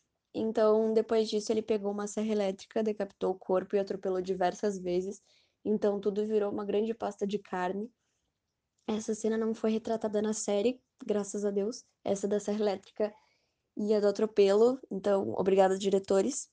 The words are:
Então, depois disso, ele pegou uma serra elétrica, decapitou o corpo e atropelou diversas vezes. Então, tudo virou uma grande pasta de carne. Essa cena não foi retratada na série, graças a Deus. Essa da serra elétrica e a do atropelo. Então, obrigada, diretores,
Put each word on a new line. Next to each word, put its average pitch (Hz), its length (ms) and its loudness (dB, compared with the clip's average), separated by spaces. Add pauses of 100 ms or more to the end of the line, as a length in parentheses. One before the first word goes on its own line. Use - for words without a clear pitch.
(340)
Então, 220 580 2
depois 220 360 2
disso, 214 220 -2
ele 220 120 0
pegou 202 280 -2
uma 208 160 -4
serra 220 260 -2
elétrica, 202 500 -2
decapitou 196 480 -2
o 185 80 -4
corpo 190 380 0
e - 20 2
atropelou 190 420 -2
diversas 185 580 -2
vezes. 180 440 -4 (420)
Então, 208 360 0
tudo 208 260 -2
virou 208 260 0
uma 208 120 -6
grande 208 280 0
pasta 208 340 -6
de 202 120 -2
carne. 190 520 -6 (960)
Essa 214 280 -4
cena 220 220 -2
não 226 180 0
foi 220 160 -2
retratada 220 500 -2
na 214 120 0
série, 208 480 0 (240)
graças 202 400 -4
a 208 60 0
Deus. 202 340 -4 (200)
Essa 196 240 -2
da 208 100 0
serra 208 220 -4
elétrica 208 540 -2 (600)
e 208 180 0
a 208 60 4
do 208 80 4
atropelo. 214 720 4 (100)
Então, 196 460 0
obrigada, 190 420 4
diretores, 196 760 0